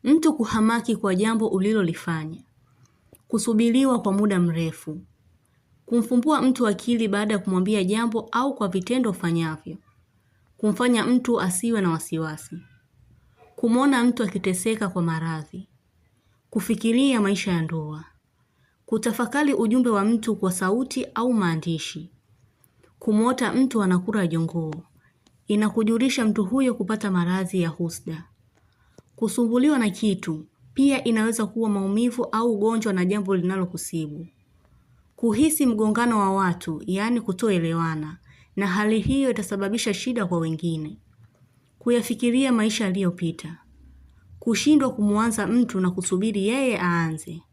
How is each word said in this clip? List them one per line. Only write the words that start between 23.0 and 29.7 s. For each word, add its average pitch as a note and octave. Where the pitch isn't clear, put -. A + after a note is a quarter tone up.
mtu B3
anakula F#3
jongoo. E3
Inakujulisha A3
mtu G#3+
huyo B3+
kupata G#3+
maradhi F3+
ya E3+
husda. E3
Kusumbuliwa B3